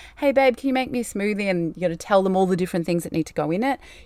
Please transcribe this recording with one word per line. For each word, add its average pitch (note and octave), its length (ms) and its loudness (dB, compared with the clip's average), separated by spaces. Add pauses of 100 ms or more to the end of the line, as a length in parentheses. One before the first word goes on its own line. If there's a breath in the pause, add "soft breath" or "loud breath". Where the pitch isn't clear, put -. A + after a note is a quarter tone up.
(180 loud breath)
"Hey, C#4 140 2
babe, C4 260 4
can C4+ 100 -4
you C4 60 0
make B3+ 180 -2
me B3 100 -2
a - 20 -4
smoothie?" G3+ 460 -2
and E3+ 260 0
you E3 60 -8
gotta E3+ 140 0
tell G3 280 2
them F#3+ 120 2
all F#3+ 100 4
the F3+ 120 2
different F3+ 280 -2
things E3+ 180 -2
that - 80 -10
need D#3+ 160 0
to - 60 -20
go D3+ 180 -2
in G3 120 -2
it, C4 160 -2 (260 loud breath)